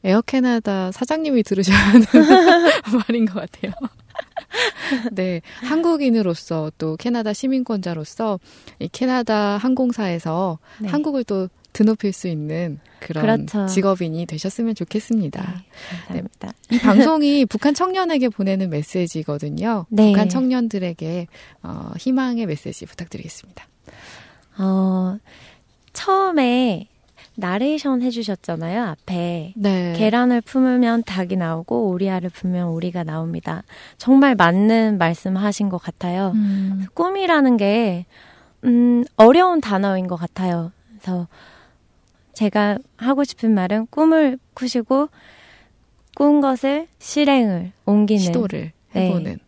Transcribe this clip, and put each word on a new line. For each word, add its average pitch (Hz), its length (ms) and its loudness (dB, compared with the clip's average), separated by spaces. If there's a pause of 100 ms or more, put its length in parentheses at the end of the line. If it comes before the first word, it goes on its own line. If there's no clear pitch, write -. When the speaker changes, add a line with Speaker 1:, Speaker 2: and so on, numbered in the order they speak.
Speaker 1:
에어 196 180 2
캐나다 226 680 -2
사장님이 277 520 -2
들으셔야 190 340 2
하는 214 280 8
<laughs> 330 1000 6
말인 233 180 0
것 190 140 -4
같아요. - 320 -10 (800)
Speaker 2:
<laughs> 269 640 -4
Speaker 1:
네, 185 280 -4 (200)
한국인으로서 233 1160 0
또 160 200 -4
캐나다 233 360 -4
시민권자로서 214 1040 -4 (400)
이 180 100 -8
캐나다 226 680 -2
항공사에서 196 1000 -2 (220)
Speaker 2:
네. 208 80 -6
Speaker 1:
한국을 294 340 -2
또 190 240 -4 (260)
드높일 214 380 2
수 - 160 -10
있는 156 520 -6 (200)
그런 160 460 -2
Speaker 2:
그렇죠. 202 220 -4
Speaker 1:
직업인이 185 580 -2
되셨으면 208 500 -6
좋겠습니다. 208 680 -4
Speaker 2:
네, 180 220 -8 (340)
감사합니다. 180 560 -12 (160)
Speaker 1:
네, 226 60 0
이 240 40 2
방송이 285 680 4
<laughs> - 40 -6
북한 285 240 0
청년에게 349 560 0
보내는 190 400 -2
메시지거든요. 160 1200 -4
Speaker 2:
네. 214 220 6
Speaker 1:
북한 202 160 4
청년들에게, 180 1000 -2 (360)
어, - 340 -10
희망의 254 480 -2
메시지 - 400 -10
부탁드리겠습니다. - 800 -18 (920)
Speaker 2:
어, 190 600 0 (760)
처음에 254 960 0 (480)
나레이션 254 640 -2
해주셨잖아요, 202 840 -4
앞에. 175 720 -6
Speaker 1:
네. 185 420 0
Speaker 2:
"계란을 233 440 2
품으면 247 640 2
닭이 185 340 -4
나오고 175 520 -2
오리알을 185 400 -2
품으면 180 380 -4
오리가 170 360 -6
나옵니다." 160 600 -6 (340)
정말 269 380 6
맞는 208 600 4
말씀하신 190 720 0
것 180 80 -4
같아요. 180 580 -4
Speaker 1:
음. 196 580 -2
Speaker 2:
꿈이라는 339 640 2
게, 202 480 0 (600)
음, 240 400 4 (100)
어려운 320 460 6
단어인 196 460 -2
것 180 100 -4
같아요. 175 540 -4 (180)
그래서 185 380 -8 (1040)
제가 208 440 0 (200)
하고 269 260 0
싶은 226 300 -2
말은 208 360 0
꿈을 311 480 2 (160)
꾸시고 262 560 -2 (1080)
꾼 294 260 4
것을 277 460 -2 (120)
실행을 226 720 0 (140)
옮기는, 208 360 4
Speaker 1:
시도를 170 500 -2 (220)
Speaker 2:
네. 185 140 0
Speaker 1:
해보는. 165 400 -4